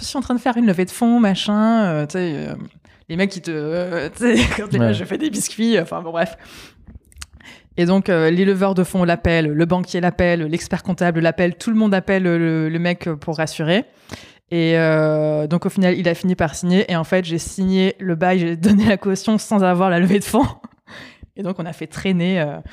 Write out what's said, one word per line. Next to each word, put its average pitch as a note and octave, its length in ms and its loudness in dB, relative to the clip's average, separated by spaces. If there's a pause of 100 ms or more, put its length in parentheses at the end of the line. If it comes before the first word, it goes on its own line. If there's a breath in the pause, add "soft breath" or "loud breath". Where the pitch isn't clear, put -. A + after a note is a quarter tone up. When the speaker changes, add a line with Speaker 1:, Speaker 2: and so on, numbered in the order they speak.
Speaker 1:
suis - 140 -8
en C4 40 -2
train B3 140 -2
de A#3+ 60 -2
faire A#3 160 0
une A#3+ 80 4
levée F#3 200 2
de F#3 60 -8
fonds, A#3+ 300 2
machin. » G#3+ 640 2
Euh, D3+ 200 0
tu D3 80 -8
sais, F3+ 220 -2
euh, D3 200 -8 (540 soft breath)
les E3 80 -8
mecs, G3 180 -2
ils F3 60 -12
te, E3+ 100 -8
euh, D#3+ 600 -4
<laughs> - 40 -18
tu A#3+ 200 2
sais, A#3+ 120 4 (100)
quand G#3 100 -6
t'es - 100 -2
là, A#2 100 4
Speaker 2:
Ouais. A2 60 4
Speaker 1:
je G#2+ 120 -4
fais - 120 -4
des D4+ 120 -2
biscuits, G#3+ 500 0
enfin, E3 220 -4
bon, E3 100 -10
bref. E3 260 -2 (1400 loud breath)
Et F3 80 0
donc, F#3+ 240 2
euh, D#3+ 220 2
l'éleveur F#3+ 420 2
de F3+ 100 2
fonds F3+ 200 -2
l'appelle, E3 480 2
le D#3 140 2
banquier F3+ 340 -2
l'appelle, F3 480 0
l'expert E3+ 340 -4
comptable F3 380 0
l'appelle, F3 380 0
tout - 140 -8
le A3 40 2
monde G#3+ 180 2
appelle F#3+ 300 0
le, E3 460 2
le E3 100 -2
mec F3 300 -2 (100)
pour D#3 180 -8
rassurer. D#3+ 480 -2 (640 loud breath)
Et, E3 260 2
euh, D#3 720 2
donc, E3+ 180 -2
au F#3+ 40 -2
final, F3+ 280 2
il F3 100 -2
a E3 80 2
fini F#3 200 0
par D#3+ 200 -2
signer. F3+ 340 0
Et F3 60 -2
en E3 80 -2
fait, F#3 220 0
j'ai E3 120 -4
signé F#3+ 640 0
le F3+ 160 -2
bail, F#3 240 2
j'ai E3+ 160 -2
donné G3+ 300 4
la G#3 120 4
caution G3+ 400 0
sans G3+ 260 0
avoir F3+ 260 4
la E3+ 100 2
levée F#3 200 4
de - 40 -6
fonds. B3 220 2 (920 loud breath)
Et G3 80 -8
donc, - 160 -4
on E3 60 -8
a D#3+ 80 -10
fait D#3 140 -12
traîner, F#3 520 0
euh, D3 200 -4 (140 loud breath)